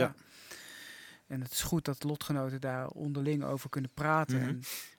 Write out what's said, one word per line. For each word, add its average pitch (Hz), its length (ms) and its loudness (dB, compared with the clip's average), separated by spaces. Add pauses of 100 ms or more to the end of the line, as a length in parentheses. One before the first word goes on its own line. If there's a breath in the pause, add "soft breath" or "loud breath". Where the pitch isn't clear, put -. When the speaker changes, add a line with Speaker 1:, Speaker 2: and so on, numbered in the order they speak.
Speaker 1:
Ja. - 100 2 (1120 loud breath)
En 131 140 -4
het 127 120 -6
is - 100 0
goed 165 220 2
dat 139 180 -2
lotgenoten 139 580 0
daar 131 280 -2
onderling 147 560 0
over 135 260 -2
kunnen 131 240 -2
praten 151 440 4
Speaker 2:
Mhm. 127 100 2
Speaker 1:
en 127 140 -2 (360 loud breath)